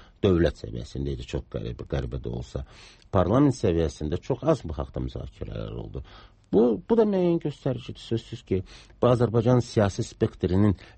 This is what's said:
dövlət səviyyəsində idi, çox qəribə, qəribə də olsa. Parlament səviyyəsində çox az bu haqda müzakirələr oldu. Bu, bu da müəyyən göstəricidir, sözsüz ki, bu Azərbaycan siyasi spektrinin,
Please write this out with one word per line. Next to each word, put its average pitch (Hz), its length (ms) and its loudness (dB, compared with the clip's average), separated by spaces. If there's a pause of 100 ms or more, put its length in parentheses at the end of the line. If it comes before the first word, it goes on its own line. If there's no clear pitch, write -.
(240)
dövlət 85 400 2
səviyyəsində 60 500 -8
idi, 65 160 -10
çox 65 220 -6
qəribə, 60 400 -10
qəribə 64 320 -4
də 58 100 -8
olsa. 60 300 -10 (500)
Parlament 117 420 4
səviyyəsində 82 640 -2
çox - 240 -6
az 147 220 0
bu 80 80 -8
haqda 67 300 -6
müzakirələr 55 760 -10
oldu. 57 240 -12 (500)
Bu, 202 120 6 (260)
bu 226 80 4
da 220 80 4
müəyyən 180 380 2
göstəricidir, 131 580 -6
sözsüz - 480 -6
ki, 92 140 0 (340)
bu 123 140 4
Azərbaycan 117 520 4
siyasi - 400 0
spektrinin, 98 720 0 (240)